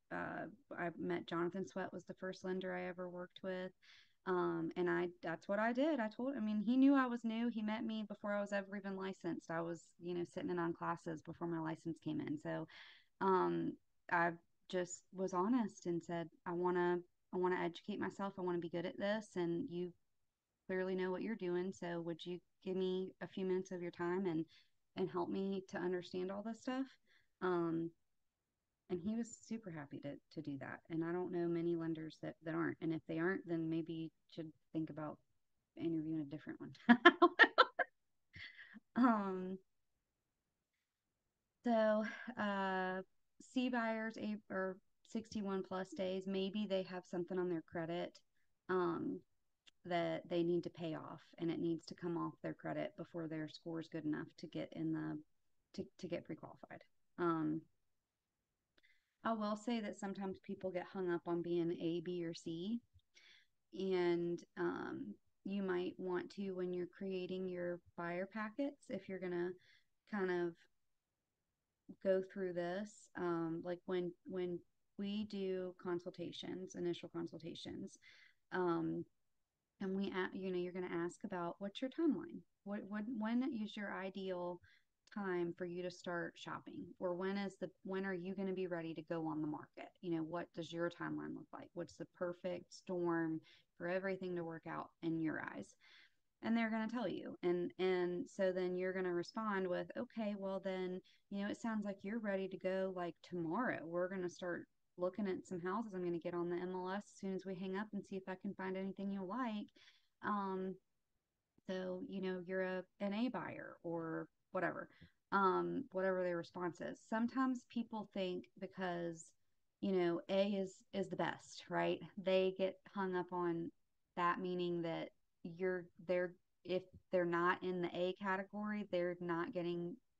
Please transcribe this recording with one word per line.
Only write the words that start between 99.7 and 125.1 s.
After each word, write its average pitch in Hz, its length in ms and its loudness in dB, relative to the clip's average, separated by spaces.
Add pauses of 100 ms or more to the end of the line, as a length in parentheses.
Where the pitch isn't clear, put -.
"Okay, 220 400 -2
well 190 260 -2
then, 185 360 -2 (300)
you 202 120 -2
know, 208 80 -2
it - 100 -4
sounds 220 240 0
like 202 180 -4
you're 220 180 -4
ready 196 280 0
to 185 100 -6
go, 190 360 0
like, 175 280 -4
tomorrow. 175 600 0
We're 175 240 0
gonna 180 220 -4
start 175 360 -6 (320)
looking 185 280 0
at 185 200 -2
some 180 140 -4
houses. 202 340 -2
I'm 180 100 -2
gonna 175 140 0
get 175 160 -4
on 175 140 0
the 175 80 0
M 180 180 -2
L 180 160 -4
S 202 160 -2
as - 140 -20
soon 190 140 -2
as 180 120 -4
we 190 80 -4
hang 190 220 -4
up 214 160 -2
and 196 120 -4
see 196 120 -8
if 190 120 -6
I 185 60 -4
can 190 200 -6
find 190 220 -4
anything 196 340 -4
you'll 190 180 -2
like." 214 400 -2 (560)
Um, 190 500 0 (920)
so, 185 420 -2
you 190 140 -4
know, 185 220 -2
you're 190 180 0
a, 185 200 0 (180)
an 202 120 0
A 233 160 2
buyer - 560 -6
or 165 440 -2 (220)
whatever, 170 380 0 (420)
um, 180 640 6
whatever 185 300 4
their 175 140 2
response 170 440 -4
is. - 180 -6 (100)
Sometimes 240 640 2
people 220 420 -4
think 180 320 0 (160)
because, 175 640 -4 (560)
you 196 120 2
know, 175 360 6
A 196 200 6
is, 196 260 0 (180)
is 190 160 0
the 180 80 -4
best, - 540 -4
right? 170 300 2 (180)
They 190 400 4
get 190 180 2 (180)
hung 190 200 0
up 180 180 0
on 170 380 0 (460)
that, 175 240 4
meaning 180 420 2
that 160 260 -2 (340)